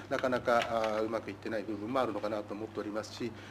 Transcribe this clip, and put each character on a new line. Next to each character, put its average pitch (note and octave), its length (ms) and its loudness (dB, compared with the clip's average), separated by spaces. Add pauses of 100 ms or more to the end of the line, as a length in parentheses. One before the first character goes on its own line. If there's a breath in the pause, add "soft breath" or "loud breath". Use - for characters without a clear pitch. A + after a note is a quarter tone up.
(100)
な C3+ 80 2
か C3 100 2
な B2 120 4
か、 A#2 200 6 (100)
あ、 A2 300 2
う A2 80 2
ま A2+ 120 0
く G#2 100 -6
い F#2+ 40 -8
っ - 20 -8
て - 120 -8
な A2 100 0
い G2+ 40 -2
部 A2 120 -4
分 G#2 180 -4
も C3+ 80 4
あ B2 60 4
る A2 60 -2
の G2+ 80 -4
か G#2 80 -2
な G#2+ 140 -2
と G2+ 120 -8
思 G#2+ 120 -6
っ - 20 -12
て - 120 -6
お - 20 -4
り G#2 80 -4
ま G#2 140 -4
す - 100 -12
し、 A2+ 180 -4 (180 loud breath)